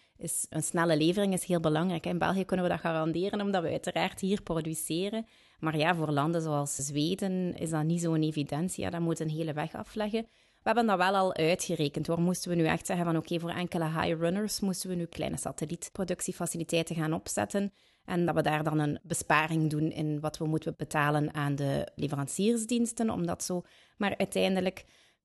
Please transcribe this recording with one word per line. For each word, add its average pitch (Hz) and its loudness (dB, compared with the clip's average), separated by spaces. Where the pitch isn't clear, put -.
is - -4
een 156 -4
snelle 165 2
levering 190 4
is 180 -2
heel 175 2
belangrijk. 165 2
In 180 -2
België 180 0
kunnen 180 0
we 175 2
dat 175 -4
garanderen, 165 0
omdat 196 0
we 151 -2
uiteraard 175 -2
hier 196 0
produceren. 165 -4
Maar 156 -2
ja, 160 4
voor 156 0
landen 156 2
zoals 147 0
Zweden 175 -2
is 165 -4
dat 156 0
niet 170 2
zo'n 160 2
evidentie. 151 -2
Ja, 190 -2
dat 170 -4
moet 165 0
een 156 -2
hele 156 -4
weg 151 -6
afleggen. 214 -4
We - -6
hebben 233 4
dat 202 4
wel 185 4
al 190 4
uitgerekend, 160 0
hoor. 165 2
Moesten 180 0
we 175 0
nu 165 6
echt 160 2
zeggen 180 0
van, 165 2
oké, 165 -2
voor 170 -4
enkele 175 -2
high 160 0
runners 185 0
moesten 185 -2
we 180 -2
nu 170 -2
kleine 156 -4
satellietproductiefaciliteiten 165 -4
gaan 156 0
opzetten. 202 -2
En 175 2
dat 160 2
we 160 4
daar 151 2
dan 156 2
een 147 0
besparing 160 2
doen 151 0
in 151 -2
wat 151 -4
we 160 -2
moeten 156 0
betalen 147 2
aan 143 0
de 139 0
leveranciersdiensten, 220 0
omdat 175 -2
zo. 180 -2
Maar 202 0
uiteindelijk 190 0